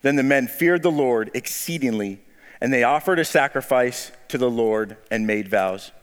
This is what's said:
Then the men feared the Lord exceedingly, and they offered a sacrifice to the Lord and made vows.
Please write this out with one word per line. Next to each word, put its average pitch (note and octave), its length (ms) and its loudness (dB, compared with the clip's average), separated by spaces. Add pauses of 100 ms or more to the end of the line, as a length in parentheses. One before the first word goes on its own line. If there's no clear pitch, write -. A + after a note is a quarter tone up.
Then C#3 160 2
the C3+ 80 2
men C3+ 240 2
feared E3+ 340 0
the F3 80 4
Lord B2 420 0
exceedingly, A#2 880 -4 (380)
and - 120 -2
they B2 100 2
offered D#3 380 2
a D#3 40 0
sacrifice C3+ 840 0 (160)
to - 100 -8
the B2 140 2
Lord A2 460 0 (160)
and A2 120 -2
made G#2+ 220 -2
vows. F#2+ 460 -2 (100)